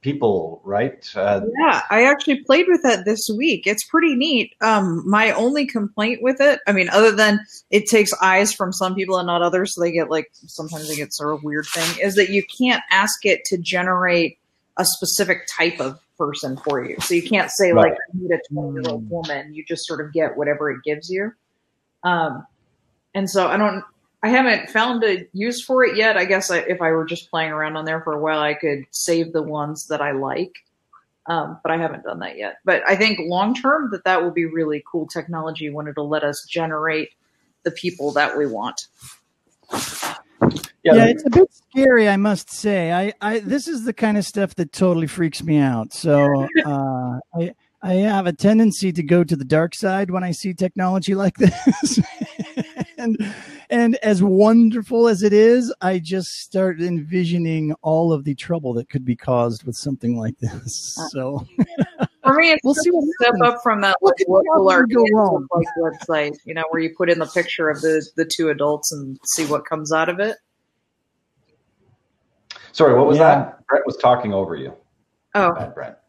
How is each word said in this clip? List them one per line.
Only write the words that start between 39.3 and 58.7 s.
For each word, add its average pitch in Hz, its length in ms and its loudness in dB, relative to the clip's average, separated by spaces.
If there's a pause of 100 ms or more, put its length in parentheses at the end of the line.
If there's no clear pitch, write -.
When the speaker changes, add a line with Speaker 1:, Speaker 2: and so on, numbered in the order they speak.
Speaker 1:
Yeah, 160 100 8
Speaker 3:
Yeah, 226 120 10
Speaker 1:
like 233 100 4
Speaker 3:
it's 311 100 -8
a 269 40 2
bit 359 240 6
scary, 254 560 4
I 196 80 2
must 202 340 0
say. 185 420 -2
I, 196 280 -2
I, 220 180 -2
this 226 280 -4
is 277 160 -6
the 233 100 -4
kind 214 240 0
of 196 80 0
stuff 196 300 -4
that 170 160 -4
totally 170 360 2
freaks 160 360 -4
me 156 140 2
out. 123 360 0
So, 143 540 2 (100)
Speaker 2:
<laughs> - 80 2
Speaker 3:
uh, 131 540 -4 (160)
I, 170 180 -4 (300)
I 185 100 0
have 196 320 2
a 175 80 0
tendency 202 600 4
to 170 100 -4
go 170 200 4
to 170 120 0
the 135 100 -6
dark 156 300 2
side 190 340 -2
when 180 140 -4
I 180 80 -4
see 185 220 -6
technology 185 600 -2
like 196 220 0
<laughs> - 60 2
this. - 560 2 (1000)
And, 226 160 -2 (540)
and 233 280 4
as 202 260 2
wonderful 226 840 6
as 196 140 2
it 208 120 4
is, 226 380 6 (100)
I 185 180 0
just 175 300 -6
start 185 520 -2
envisioning 165 920 -2 (100)
all 160 280 2
of 143 120 0
the 143 100 -4
trouble 143 400 -6